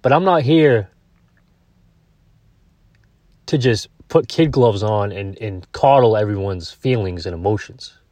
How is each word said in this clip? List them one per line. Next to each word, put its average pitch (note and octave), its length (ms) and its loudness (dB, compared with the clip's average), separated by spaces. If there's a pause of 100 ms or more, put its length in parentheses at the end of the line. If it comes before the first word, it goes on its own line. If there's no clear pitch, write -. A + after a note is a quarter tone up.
But C3 100 2
I'm E3+ 120 2
not F3 180 2
here C3+ 480 2 (2500)
to D3+ 120 -2
just A#2+ 300 0 (200)
put - 180 0
kid E3 240 0
gloves A#2 320 2
on G#2 300 -2
and, G2 260 -10
and G2 320 -12
coddle C3 460 4
everyone's G2 540 -4
feelings F#2+ 560 -4
and F2 80 -8
emotions. - 640 -6 (160)